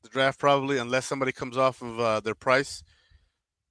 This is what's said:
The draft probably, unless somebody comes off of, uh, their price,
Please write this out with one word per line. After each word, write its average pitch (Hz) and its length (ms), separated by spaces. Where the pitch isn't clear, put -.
The - 60
draft 135 300
probably, 139 380
unless 123 280
somebody 135 280
comes 123 240
off 131 240
of, 117 180
uh, 110 220
their 107 120
price, 135 480